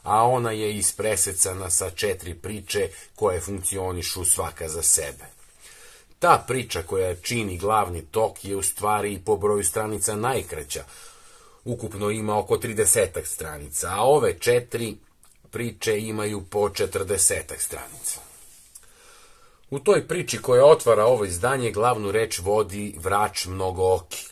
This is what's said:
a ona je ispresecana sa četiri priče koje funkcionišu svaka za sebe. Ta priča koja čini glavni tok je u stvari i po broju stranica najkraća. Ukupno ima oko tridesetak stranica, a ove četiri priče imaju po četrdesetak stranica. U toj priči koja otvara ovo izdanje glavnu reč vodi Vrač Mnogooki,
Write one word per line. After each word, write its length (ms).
a 200
ona 300
je 240
ispresecana 960
sa 200
četiri 440
priče 540
koje 260
funkcionišu 840
svaka 440
za 140
sebe. 420
Ta 280
priča 360
koja 320
čini 440
glavni 520
tok 340
je 120
u 60
stvari 500
i 60
po 180
broju 280
stranica 520
najkraća. 680
Ukupno 460
ima 280
oko 180
tridesetak 680
stranica, 640
a 140
ove 340
četiri 580
priče 500
imaju 500
po 200
četrdesetak 880
stranica. 600
U 80
toj 300
priči 300
koja 260
otvara 400
ovo 200
izdanje 460
glavnu 420
reč 260
vodi 600
Vrač 480
Mnogooki, 840